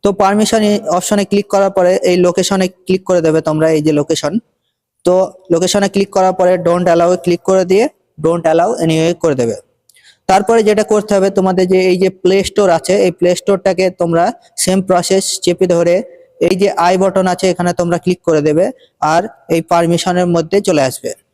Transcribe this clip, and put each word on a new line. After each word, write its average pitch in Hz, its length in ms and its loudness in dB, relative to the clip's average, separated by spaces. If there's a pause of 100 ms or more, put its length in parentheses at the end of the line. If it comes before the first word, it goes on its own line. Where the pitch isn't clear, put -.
তো 202 60 2 (120)
পারমিশন 214 400 2 (360)
অপশনে 202 340 -2
ক্লিক 202 220 -2
করার 196 240 2
পরে 180 140 2 (180)
এই 180 160 2
লোকেশনে 185 420 0 (180)
ক্লিক 190 240 -2
করে 180 160 2
দেবে 160 220 2
তোমরা, 156 200 0 (100)
এই 151 100 -2
যে 156 120 0
লোকেশন। 147 340 -4 (720)
তো 180 80 2 (400)
লোকেশনে 185 400 0
ক্লিক 196 220 -2
করার 185 240 2
পরে 180 140 2 (140)
don't 175 260 0
allow 170 220 2
এ - 100 -8
ক্লিক 175 240 -2
করে 190 220 2
দিয়ে 208 140 2 (400)
don't 170 260 -2
allow 170 180 2 (160)
anyway 160 280 0 (100)
করে 151 180 0
দেবে। 113 140 -2 (720)
তারপরে 208 380 2
যেটা 214 160 2 (100)
করতে 208 220 -2
হবে, 196 220 2
তোমাদের 185 360 0
যে 185 60 4 (120)
এই 180 120 2
যে 190 60 2 (140)
প্লে 190 140 2 (120)
স্টোর 202 280 0
আছে, 180 160 -2 (120)
এই 180 140 0
প্লে 175 100 2 (100)
স্টোরটাকে 190 460 -2 (160)
তোমরা 170 240 0 (380)
সেম 190 240 0
প্রসেস 190 360 0 (200)
চেপে 180 220 0 (100)
ধরে 170 200 2 (540)
এই 190 120 0
যে 202 60 2 (200)
আই 185 140 2
বাটন 190 320 0
আছে, 180 200 -4
এখানে 175 260 -2
তোমরা 170 240 0
ক্লিক 180 240 -2
করে 156 200 2
দেবে, 156 180 2 (480)
আর 175 80 2 (340)
এই 165 60 0 (100)
পারমিশনের 175 640 0
মধ্যে 165 220 -2 (100)
চলে 151 220 2
আসবে। 123 220 -10 (220)